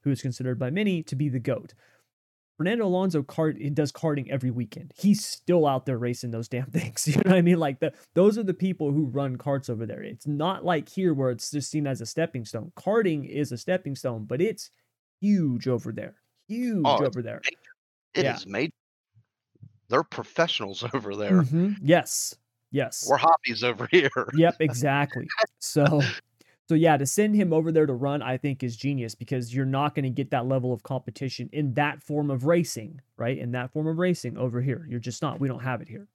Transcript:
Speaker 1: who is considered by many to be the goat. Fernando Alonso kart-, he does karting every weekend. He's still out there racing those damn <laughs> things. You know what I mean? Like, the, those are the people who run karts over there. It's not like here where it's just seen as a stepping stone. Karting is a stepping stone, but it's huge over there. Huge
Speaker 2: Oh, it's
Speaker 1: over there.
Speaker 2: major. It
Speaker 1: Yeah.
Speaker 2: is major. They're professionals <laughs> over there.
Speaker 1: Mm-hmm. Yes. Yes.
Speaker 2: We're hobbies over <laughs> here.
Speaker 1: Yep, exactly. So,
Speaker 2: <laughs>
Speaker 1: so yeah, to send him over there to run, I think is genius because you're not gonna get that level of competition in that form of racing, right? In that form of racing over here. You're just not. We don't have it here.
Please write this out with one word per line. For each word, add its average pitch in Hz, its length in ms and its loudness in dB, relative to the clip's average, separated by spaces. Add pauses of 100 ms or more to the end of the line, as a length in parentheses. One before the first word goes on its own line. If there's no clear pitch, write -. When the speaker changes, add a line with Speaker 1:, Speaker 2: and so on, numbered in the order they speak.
Speaker 1:
who 143 80 2
is 131 100 -2
considered 127 380 -4
by 127 100 -2
many 180 340 0
to - 120 -6
be 143 140 0
the 127 100 -2
goat. 120 340 -4 (840)
Fernando 214 280 0
Alonso 180 360 2
kart-, 156 400 -2
he 143 80 -4
does 143 220 0
karting 147 380 -2
every 131 200 -2
weekend. 120 460 -8
He's 208 300 2
still 170 420 2
out 135 180 0
there 131 120 -2
racing 120 340 -4
those 113 160 -6
damn 127 180 -4
<laughs> - 60 -14
things. - 340 -4
You 151 100 -2
know 190 160 4
what 185 60 8
I 180 40 6
mean? 175 180 6
Like, 143 220 -2
the, 156 100 0 (220)
those 208 240 6
are 233 60 -4
the 190 100 -2
people 175 400 -2
who 151 140 2
run 131 300 -4
karts 139 320 -4
over 113 160 -4
there. 110 160 -10
It's 107 240 -12
not 151 380 -2
like 165 240 0
here 180 260 2
where 135 180 2
it's 117 200 -6
just 147 180 -6
seen 151 160 -2
as 131 140 -2
a 113 60 -8
stepping 160 400 -4
stone. 120 320 -10
Karting 185 500 0
is 143 240 -2
a 123 60 -6
stepping 175 400 -2
stone, 117 260 -4
but 120 180 -4
it's - 300 -4 (480)
huge 160 480 2
over 123 240 -2
there. 104 240 -10 (320)
Huge 226 380 -2
Speaker 2:
Oh, 139 100 6
it's 101 140 4
Speaker 1:
over 123 120 -4
there. 113 220 -8
Speaker 2:
major. - 140 -4 (560)
It 170 100 2
Speaker 1:
Yeah. 131 140 0
Speaker 2:
is 95 100 -14
major. 120 240 -2 (1160)
They're 139 140 4
professionals - 840 -4
<laughs> - 40 -6
over 104 240 -4
there. 180 240 4
Speaker 1:
Mm-hmm. 165 320 2 (100)
Yes. - 520 2 (360)
Yes. 127 360 -4
Speaker 2:
We're 127 100 6
hobbies 123 480 2
over 120 220 0
<laughs> - 40 -2
here. 156 180 6 (240)
Speaker 1:
Yep, 165 280 6
exactly. 139 680 0 (320)
So, 151 420 4 (340)
Speaker 2:
<laughs> - 340 -20
Speaker 1:
so 165 60 4
yeah, 156 220 6
to 139 80 0
send 208 300 2
him 190 180 4
over 160 180 2
there 160 140 6
to 139 80 0
run, 139 280 -2
I 127 160 -2
think 135 260 -2
is 117 140 -4
genius 131 380 -4
because 120 380 -6
you're 131 120 0
not 135 300 0
gonna 135 140 0
get 135 220 -4
that 127 160 0
level 127 260 0
of 117 100 -4
competition 127 680 -6
in 143 240 -2
that 147 260 0
form 147 300 -2
of 131 140 -2
racing, 160 560 0 (160)
right? 123 200 -2
In 120 140 -6
that 123 200 -6
form 156 160 -4
of 160 100 -2
racing 165 400 0
over 120 240 -2
here. 135 280 -2
You're 120 120 -4
just 120 200 -8
not. 151 200 -4
We 139 80 0
don't 120 140 -6
have 123 180 -4
it - 80 -16
here. 104 260 -16